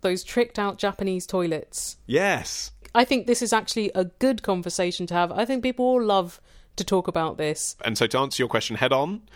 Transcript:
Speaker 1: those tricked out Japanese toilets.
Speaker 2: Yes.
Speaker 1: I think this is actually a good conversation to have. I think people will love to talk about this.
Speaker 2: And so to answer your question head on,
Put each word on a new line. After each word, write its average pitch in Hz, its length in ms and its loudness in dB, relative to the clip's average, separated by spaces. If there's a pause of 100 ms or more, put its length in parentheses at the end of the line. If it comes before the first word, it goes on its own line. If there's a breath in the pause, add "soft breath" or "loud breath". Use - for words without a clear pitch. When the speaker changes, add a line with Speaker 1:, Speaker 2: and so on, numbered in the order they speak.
Speaker 1:
those 180 220 0
tricked - 340 -2
out 202 220 -2
Japanese 190 480 -2
toilets. - 720 -4 (100)
Speaker 2:
Yes. - 640 0 (240)
Speaker 1:
I 240 80 6
think 247 240 0
this 240 160 2
is 226 100 0
actually 220 400 0
a 185 120 2
good 247 360 0
conversation 180 640 -2
to 175 60 -6
have. 175 180 2
I 220 140 0
think 254 160 -2
people 247 320 2
will 247 100 4
love 196 380 2 (360 soft breath)
to 196 60 -4
talk 185 240 0
about 165 300 -2
this. 151 380 -4 (100)
Speaker 2:
And 113 120 0
so 117 100 2
to 127 100 0
answer 135 240 0
your 117 80 0
question 110 280 -2
head 127 160 2
on, 160 300 -2 (120)